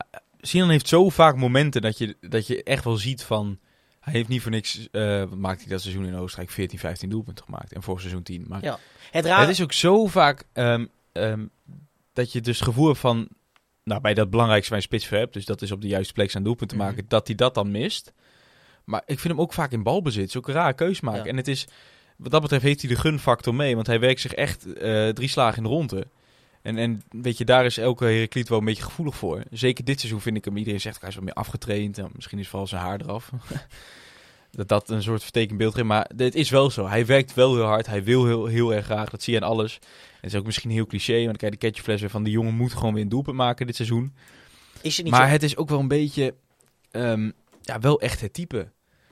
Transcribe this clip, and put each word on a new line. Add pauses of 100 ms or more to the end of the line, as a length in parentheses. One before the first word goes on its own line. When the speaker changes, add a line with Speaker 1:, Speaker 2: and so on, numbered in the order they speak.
(420)
Speaker 1:
Sinan
heeft
zo
vaak
momenten
dat
je,
dat
je
echt
wel
ziet
van, (420)
hij
heeft
niet
voor
niks,
eh,
wat
maakt
hij
dat
seizoen
in
Oostenrijk
veertien,
vijftien
doelpunten
gemaakt.
En
vorig
seizoen
tien.
Maar
Speaker 2:
Ja. (320)
Het
raar
Speaker 1:
het
is
ook
zo
vaak,
ehm, (260)
ehm, (640)
dat
je
dus
het
gevoel
hebt
van, (560)
nou,
bij
dat
belangrijkste
waar
je
spits
voor
hebt,
dus
dat
is
op
de
juiste
plek
zijn
doelpunten
Speaker 2:
Mhm.
Speaker 1:
maken,
dat
hij
dat
dan
mist. (720)
Maar
ik
vind
hem
ook
vaak
in
balbezit,
zulke
rare
keus
maken.
Speaker 2:
Ja.
Speaker 1:
En
het
is, (500)
wat
dat
betreft
heeft
hij
de
gunfactor
mee,
want
hij
werkt
zich
echt,
eh,
drie
slagen
in
de
ronde. (560)
En,
en
weet
je,
daar
is
elke
Heracliet
wel
een
beetje
gevoelig
voor.
Zeker
dit
seizoen
vind
ik
hem,
iedereen
zegt,
hij
is
wat
meer
afgetraind.
En
misschien
is
vooral
zijn
haar
eraf. (200)
<laughs> (840)
Dat
dat
een
soort
vertekend
beeld
geeft,
maar
het
is
wel
zo.
Hij
werkt
wel
heel
hard,
hij
wil
heel,
heel
erg
graag,
dat
zie
je
aan
alles.
En (320)
het
is
ook
misschien
heel
cliché,
want
dan
krijg
je
de
catchfles
weer
van,
die
jongen
moet
gewoon
weer
een
doelpunt
maken
dit
seizoen. (640)
Speaker 2:
Is
het
niet
Speaker 1:
Maar
Speaker 2:
zo?
Speaker 1:
het
is
ook
wel
een
beetje, (560)
ehm, (320)
ja,
wel
echt
het
type. (420)